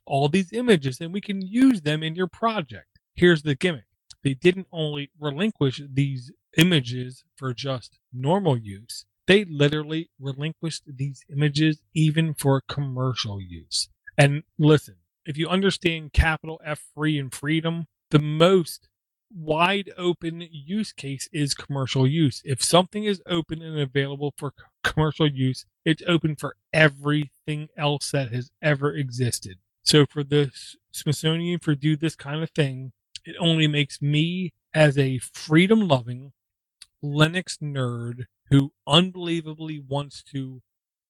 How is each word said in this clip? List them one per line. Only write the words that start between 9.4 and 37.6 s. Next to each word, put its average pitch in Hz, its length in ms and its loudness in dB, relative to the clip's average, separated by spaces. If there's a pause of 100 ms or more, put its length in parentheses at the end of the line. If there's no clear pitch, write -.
literally 151 640 -2 (100)
relinquished 143 680 -8
these 135 420 -8
images 147 520 0 (120)
even 156 400 2
for 135 340 2
commercial 127 720 -4
use. 87 480 -8 (300)
And 143 260 4 (140)
listen, 147 380 4 (280)
if 147 140 -10
you 160 100 -4
understand 165 640 -2
capital 160 520 0
F 151 160 -8 (140)
free 151 240 0
and 131 120 -8
freedom, 160 540 -2 (240)
the 151 100 6
most 160 720 2 (420)
wide 175 640 0
open 170 560 -4
use 170 400 -8
case 139 400 -10
is 147 220 -2
commercial 135 540 0
use. 147 360 0
If 131 200 -6
something 185 400 2
is 202 240 -2
open 165 340 -4
and 160 180 -8
available 139 560 -4
for 143 220 -10
c-, - 80 -20 (180)
commercial 156 460 0
use, 131 360 -2 (200)
it's 160 220 0
open 160 280 0
for 139 200 -10 (180)
everything 151 1040 0
else 147 320 -2
that 131 220 -2
has 123 180 -6 (120)
ever 147 300 0
existed. 123 680 -4 (240)
So 147 240 6
for 147 160 -4
the 143 280 0
S-, - 240 -20 (160)
Smithsonian 165 680 -2
for 151 160 0
do 151 200 0
this 156 200 -2
kind 147 260 -8
of 160 80 -6
thing, 131 420 -4 (320)
it 165 160 -14
only 160 280 2
makes 147 340 -2
me, 165 520 0 (200)
as 151 240 6
a 131 220 2
freedom-loving 151 1120 2 (720)
Linux 151 560 0
nerd 123 680 -6 (240)